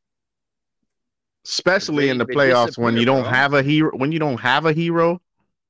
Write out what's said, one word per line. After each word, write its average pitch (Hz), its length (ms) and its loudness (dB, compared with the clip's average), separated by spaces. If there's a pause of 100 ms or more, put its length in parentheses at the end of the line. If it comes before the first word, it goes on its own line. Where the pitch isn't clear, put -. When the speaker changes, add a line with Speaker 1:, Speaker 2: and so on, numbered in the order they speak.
(1500)
Speaker 1:
Especially 175 600 -2
Speaker 2:
They, 135 40 2
Speaker 1:
in 127 80 -2
the 120 80 -2
Speaker 2:
they 123 80 -6
Speaker 1:
playoffs 127 440 2
when 117 160 0
Speaker 2:
disappear, 117 60 0
Speaker 1:
you 117 60 2
don't 131 180 2
Speaker 2:
bro. 110 80 -6
Speaker 1:
have 139 220 2
a 139 100 2
hero, 151 320 0
when 135 160 -2
you 165 80 -4
don't 139 200 -2
have 135 260 0
a 160 80 2
hero. 170 480 -2 (480)